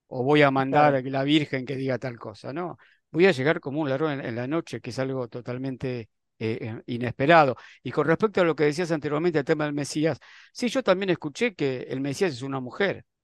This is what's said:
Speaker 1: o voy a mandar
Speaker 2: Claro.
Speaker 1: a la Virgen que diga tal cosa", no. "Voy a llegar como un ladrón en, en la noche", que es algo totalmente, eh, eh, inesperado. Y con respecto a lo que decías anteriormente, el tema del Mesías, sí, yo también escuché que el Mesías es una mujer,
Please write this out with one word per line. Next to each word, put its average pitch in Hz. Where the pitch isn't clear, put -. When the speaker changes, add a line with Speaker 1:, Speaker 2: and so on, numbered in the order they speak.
Speaker 1:
o 127
voy 147
a 139
mandar 139
Speaker 2:
Claro. -
Speaker 1:
a 131
la 135
Virgen 143
que 139
diga 131
tal 120
cosa", 113
no. 170
"Voy 165
a 190
llegar 151
como 151
un 151
ladrón 147
en, -
en 117
la 123
noche", 151
que 127
es 110
algo 131
totalmente, 123
eh, 113
eh, 117
inesperado. 131
Y 123
con 147
respecto 196
a 180
lo 160
que 156
decías 151
anteriormente, 151
el 139
tema 151
del 147
Mesías, 147
sí, -
yo 254
también 190
escuché 156
que 131
el 135
Mesías 143
es 120
una 139
mujer, 123